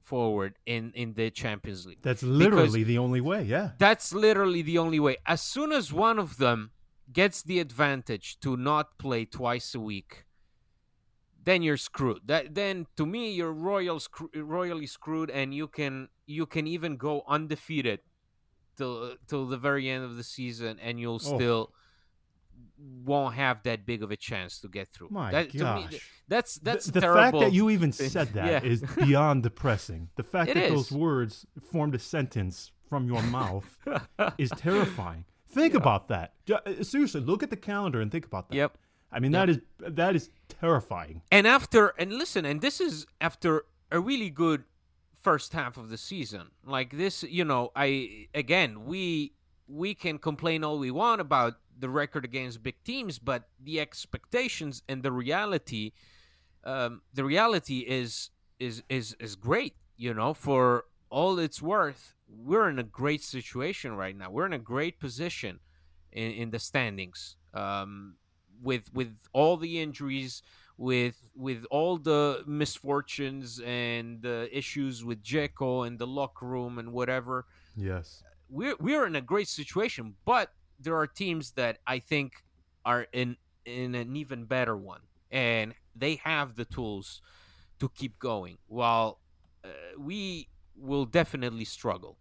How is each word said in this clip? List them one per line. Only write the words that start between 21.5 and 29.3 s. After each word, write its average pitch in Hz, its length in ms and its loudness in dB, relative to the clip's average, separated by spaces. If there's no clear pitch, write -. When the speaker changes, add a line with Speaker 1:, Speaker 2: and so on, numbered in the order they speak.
Speaker 1:
won't 135 300 2
have 127 300 0
that 110 220 -2
big 113 160 -4
of 101 80 -6
a 107 60 -4
chance 95 440 -8
to 104 80 -14
get 95 200 -10
through. - 220 -18
Speaker 2:
My 170 200 -4
Speaker 1:
That, 151 200 2
to 135 80 -6
me, 151 40 0
Speaker 2:
gosh. 82 80 -8
Speaker 1:
th-, 143 120 -12
that's, 240 280 0
Speaker 2:
The, - 80 -14
Speaker 1:
that's - 220 0
Speaker 2:
the 160 140 2
Speaker 1:
terrible 175 220 10
Speaker 2:
fact 233 180 6
that 135 120 8
you 214 180 8
even 165 220 4
Speaker 1:
thing. 135 160 -2
Speaker 2:
said 143 260 0
that 131 280 2
Speaker 1:
<laughs> - 20 -8
Yeah. 127 60 2
Speaker 2:
is 117 120 4
beyond 143 460 6